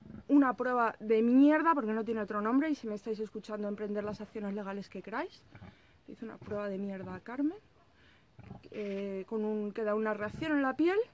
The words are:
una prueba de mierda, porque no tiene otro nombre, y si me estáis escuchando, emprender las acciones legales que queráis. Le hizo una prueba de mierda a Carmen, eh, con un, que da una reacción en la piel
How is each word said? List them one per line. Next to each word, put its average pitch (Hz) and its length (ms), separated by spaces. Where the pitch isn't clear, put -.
una 277 260
prueba 247 460
de 220 220
mierda, 294 500
porque 233 200
no 220 120
tiene 220 160
otro 208 220
nombre, 262 260
y 302 60
si 240 120
me 214 80
estáis 214 260
escuchando, 208 480
emprender 208 360
las 208 160
acciones 208 320
legales 196 380
que 190 100
queráis. 247 420
Le - 60
hizo - 140
una 220 100
prueba 208 320
de 196 80
mierda 190 380
a 185 60
Carmen, 285 360
eh, 196 560
con 214 200
un, 214 260
que 226 100
da 208 120
una 214 180
reacción 208 400
en 285 80
la 262 160
piel 349 220